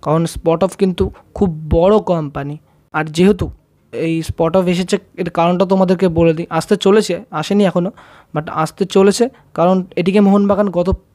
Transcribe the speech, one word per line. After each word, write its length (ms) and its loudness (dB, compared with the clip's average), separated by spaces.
কারণ 220 0
স্পট 400 -2
অফ 60 -2
কিন্তু 220 0
খুব 120 0
বড় 200 4
কোম্পানি। 460 -4
আর 120 -2
যেহেতু 300 2
এই 200 -4
স্পট 300 -2
অফ 40 0
এসেছে, 220 -2
এর 160 -4
কারণটা 340 2
তোমাদেরকে 360 2
বলে 180 4
দিই, 100 -8
আসতে 180 0
চলেছে, 280 2
আসেনি 380 0
এখনও, 220 -2
but 100 -4
আসতে 220 -4
চলেছে, 400 2
কারণ 180 2
এটিকে 320 0
মোহনবাগান 400 2
গত 120 0